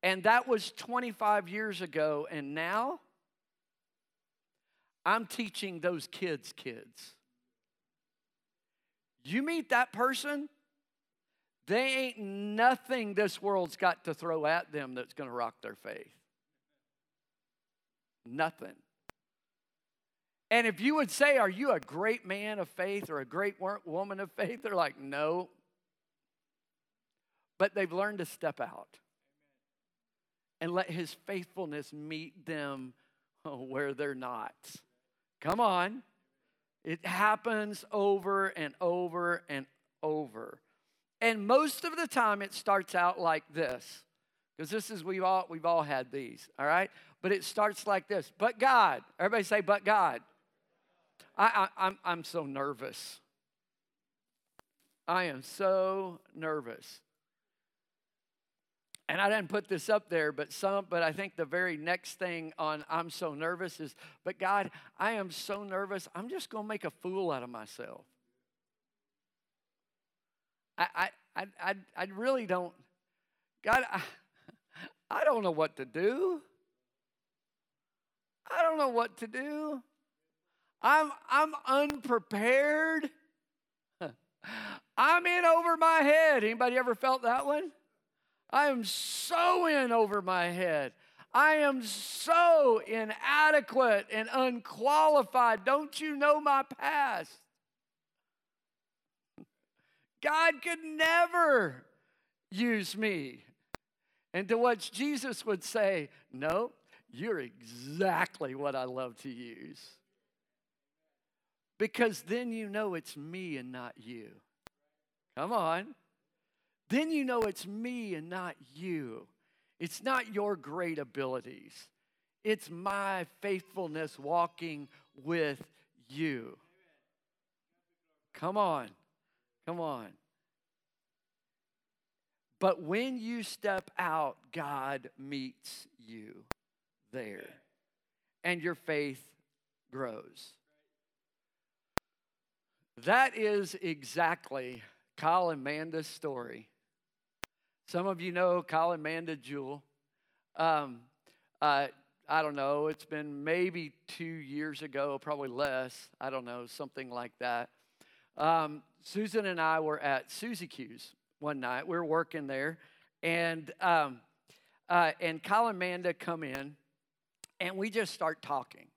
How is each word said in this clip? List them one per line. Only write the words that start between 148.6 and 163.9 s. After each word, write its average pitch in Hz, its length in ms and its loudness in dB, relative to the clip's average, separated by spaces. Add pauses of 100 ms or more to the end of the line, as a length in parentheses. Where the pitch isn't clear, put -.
Kyle 165 300 0
and 160 100 -6
Manda 160 340 -6
Jewell. 139 460 -12 (760)
Um, 147 440 2 (600)
uh, 143 240 4 (420)
I 156 140 2
don't 151 120 -2
know, 143 340 0
it's - 160 -6
been 151 380 -8
maybe 165 500 -2 (140)
two - 180 -10
years 151 580 -8
ago, 139 380 -4
probably 143 280 -4
less, 131 600 -4 (120)
I 135 100 -6
don't 131 140 -6
know, 120 220 -10
something 131 440 -12
like 120 300 -8
that. 120 300 -2 (640)
Um, 151 460 2 (200)
Susan 214 440 -2
and 180 140 -2
I 160 200 4
were 151 180 -2
at 139 320 0
Susie 208 360 -8
Q's 120 480 -16 (260)
one 147 180 -4
night. 127 300 -4
We 175 80 -2
were 175 80 -2
working 160 420 0
there, 139 320 -4 (440)
and, 165 580 -2
um, 151 400 2 (680)